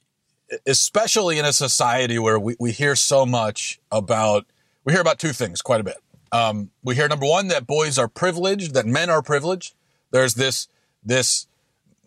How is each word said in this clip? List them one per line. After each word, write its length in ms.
especially 720
in 60
a 80
society 680
where 200
we, 200
we 140
hear 240
so 300
much 520
about, 540
we 120
hear 80
about 160
two 160
things 260
quite 180
a 60
bit. 140
Um, 380
we 120
hear, 120
number 200
one, 220
that 180
boys 320
are 100
privileged, 640
that 140
men 240
are 100
privileged. 540
There's 260
this, 300
this 440